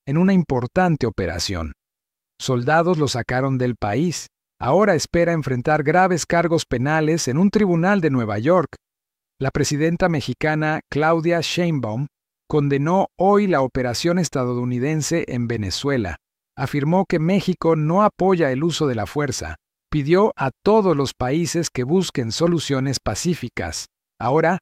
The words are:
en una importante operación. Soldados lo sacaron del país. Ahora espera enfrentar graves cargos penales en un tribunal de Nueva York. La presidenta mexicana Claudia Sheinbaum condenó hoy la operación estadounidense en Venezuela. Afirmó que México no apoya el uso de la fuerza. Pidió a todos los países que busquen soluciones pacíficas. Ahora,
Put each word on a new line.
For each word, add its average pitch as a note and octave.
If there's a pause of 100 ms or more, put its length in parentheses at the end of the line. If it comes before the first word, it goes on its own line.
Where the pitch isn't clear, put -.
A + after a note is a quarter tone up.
en C#3
una F#3
importante D#3+
operación. F2 (680)
Soldados D#3
lo D3
sacaron B2+
del B2
país. B2 (300)
Ahora F#3
espera E3+
enfrentar D3+
graves F3
cargos E3+
penales D3+
en B2
un G3
tribunal F#3+
de D#3
Nueva A2
York. D#3 (600)
La C3+
presidenta D#3
mexicana D#3
Claudia E3
Sheinbaum C#3 (420)
condenó D3 (100)
hoy G3+
la D#3
operación C3
estadounidense C3
en A#2+
Venezuela. A2+ (400)
Afirmó D3
que F3
México E3
no D#3+
apoya F#3
el C3
uso D#3+
de B2+
la G#2+
fuerza. A#2+ (340)
Pidió D#3+
a C3+ (120)
todos G3
los C#3
países D#3
que B2+
busquen C#3+
soluciones C#3
pacíficas. - (320)
Ahora, D#3